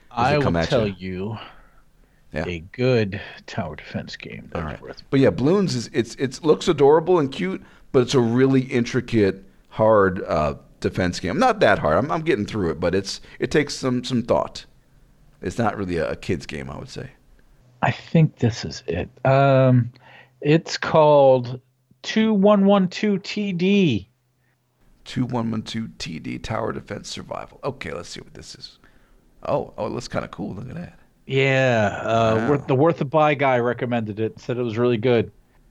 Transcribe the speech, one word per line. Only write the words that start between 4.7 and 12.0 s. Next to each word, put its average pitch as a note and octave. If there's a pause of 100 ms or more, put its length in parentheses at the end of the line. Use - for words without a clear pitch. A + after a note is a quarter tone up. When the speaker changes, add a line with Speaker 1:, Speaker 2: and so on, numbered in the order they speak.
Speaker 1:
worth -
Speaker 2:
But C3+
yeah, A#2+
Bloons D3
is, A2
it's, A#2+
it's C3+
looks D3+
adorable E3
and C3+
cute, F#3 (300)
but C3+
it's A#2+
a B2+
really C3
intricate, A#2 (240)
hard, G#2
uh, D2+ (260)
defense F2+
game. F2+
Not A#3+
that G#2+
hard. F#2+
I'm, C#3+